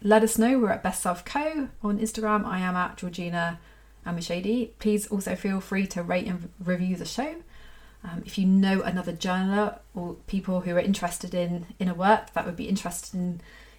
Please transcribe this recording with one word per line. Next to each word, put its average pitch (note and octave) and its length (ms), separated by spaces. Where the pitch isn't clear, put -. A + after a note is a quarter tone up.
let G#3+ 200
us A3 160
know. B3 200
We're G#3+ 120
at - 120
Best - 200
Self F3 240
Co D4+ 420
on G#3 160
Instagram. G#3+ 480
I F#3 140
am F#3 140
at F3+ 220
Georgina F3 640
Amishadi. F3+ 720
Please G#3 300
also G3 280
feel F#3+ 240
free F#3+ 280
to F3 140
rate F3+ 240
and F3 220
review F3+ 320
the E3+ 80
show. D#4+ 380
Um, E3+ 220
if - 140
you F#3+ 80
know F#3+ 340
another F3+ 320
journaler F#3+ 680
or F3 200
people F#3 360
who F3 120
are F3 60
interested F3+ 540
in F3 320
inner F#3 140
work F#3 400
that - 140
would F3 100
be - 120
interested - 460
in F3+ 280